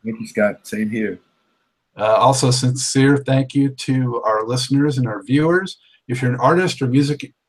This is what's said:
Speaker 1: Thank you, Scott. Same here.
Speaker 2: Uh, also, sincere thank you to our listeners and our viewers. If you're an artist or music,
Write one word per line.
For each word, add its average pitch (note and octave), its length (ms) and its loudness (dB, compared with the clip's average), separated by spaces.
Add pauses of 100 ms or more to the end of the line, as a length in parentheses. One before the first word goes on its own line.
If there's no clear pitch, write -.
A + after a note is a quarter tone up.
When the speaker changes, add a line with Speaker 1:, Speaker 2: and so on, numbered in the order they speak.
Speaker 1:
Thank A2 160 -8
you, A2 60 -12
Scott. G#2 400 -2
Same G#2+ 240 -6
here. G#2+ 280 -4 (800)
Speaker 2:
Uh, G#2+ 220 2
also, B2+ 320 4
sincere C3+ 640 2
thank C3+ 380 0
you C#3 160 2
to C3 520 -2
our A2 240 -2
listeners C3 520 0
and B2 80 0
our G#2+ 160 -6
viewers. D#3+ 560 0 (300)
If B2 120 -6
you're B2+ 120 -2
an B2+ 80 -6
artist E3+ 420 2
or B2+ 60 0
music, C#3+ 440 0 (160)